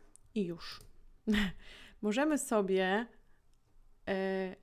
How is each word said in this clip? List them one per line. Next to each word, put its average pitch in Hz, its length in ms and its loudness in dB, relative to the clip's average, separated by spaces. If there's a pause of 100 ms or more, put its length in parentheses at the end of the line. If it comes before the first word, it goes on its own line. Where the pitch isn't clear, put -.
(360)
I 208 100 0
już. 170 340 -8 (480)
<laughs> 220 40 4 (680)
Możemy 269 360 2
sobie, 196 680 2 (1000)
e, 190 560 0